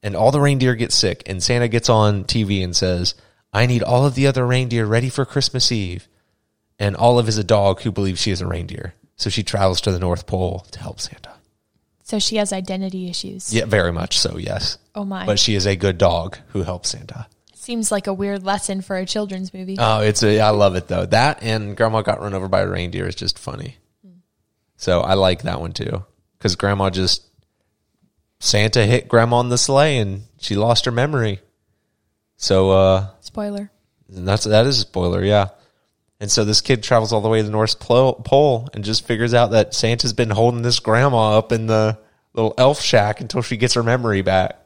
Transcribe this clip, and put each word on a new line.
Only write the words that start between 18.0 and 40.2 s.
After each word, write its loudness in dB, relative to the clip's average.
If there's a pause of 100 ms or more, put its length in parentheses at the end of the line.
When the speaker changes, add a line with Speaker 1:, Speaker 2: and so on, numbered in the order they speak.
Speaker 2:
a -4
weird -6
lesson -4
for -6
a -6
children's -8
movie. -10
Speaker 1:
Oh, 2
it's 2
a, 4
I 6
love 4
it, -4
though. -2
That 2
and -4
Grandma 0
Got -2
Run -8
Over -6
by 2
a 0
Reindeer -4
is -6
just -6
funny. -12 (280)
Speaker 2:
Hmm. -20 (600)
Speaker 1:
So 0
I 0
like 2
that -6
one, -8
too. -6 (360)
'Cause 0
Grandma 0
just, -2 (1160)
Santa 2
hit 2
Grandma 4
on 2
the 0
sleigh 2
and -4 (160)
she -4
lost 2
her 0
memory. -2 (960)
So, 2
uh, 4 (140)
Speaker 2:
Spoiler. -10 (420)
Speaker 1:
and -6
that's, 0
that 6
is 0
a -2
spoiler, -2
yeah. 2 (720)
And -6
so 2
this 2
kid 0
travels 2
all 2
the -2
way 2
to 0
the -4
North 0
Plo-, 2
Pole 2
and -8
just -4
figures 0
out 4
that 2
Santa's -2
been -2